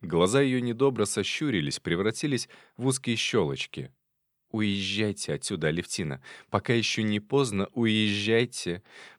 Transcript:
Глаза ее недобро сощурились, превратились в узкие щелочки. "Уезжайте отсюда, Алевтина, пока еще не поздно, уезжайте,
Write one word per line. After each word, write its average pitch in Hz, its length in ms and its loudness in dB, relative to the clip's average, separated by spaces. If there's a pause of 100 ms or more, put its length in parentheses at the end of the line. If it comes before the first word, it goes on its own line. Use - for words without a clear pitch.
Глаза 92 400 4
ее 127 180 2
недобро 120 460 2
сощурились, 98 760 -2
превратились 110 680 -2 (280)
в 120 100 -4
узкие 131 300 0
щелочки. 71 760 -2 (580)
"Уезжайте 101 840 -2
отсюда, 78 340 -2
Алевтина, 80 540 -4 (280)
пока 110 220 0
еще 113 300 2
не 104 180 0
поздно, 104 520 0
уезжайте, 107 1080 0 (360)